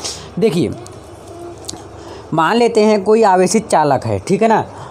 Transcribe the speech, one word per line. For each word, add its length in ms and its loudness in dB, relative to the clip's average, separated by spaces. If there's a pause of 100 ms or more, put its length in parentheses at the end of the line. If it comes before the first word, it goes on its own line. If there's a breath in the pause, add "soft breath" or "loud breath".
(400 loud breath)
देखिए, 320 0 (1600 loud breath)
मान 220 2
लेते 280 4
हैं 200 2
कोई 200 4
आवेशित 440 4
चालक 380 2
है, 140 -2
ठीक 220 -2
है 60 4
ना, 180 2 (260 loud breath)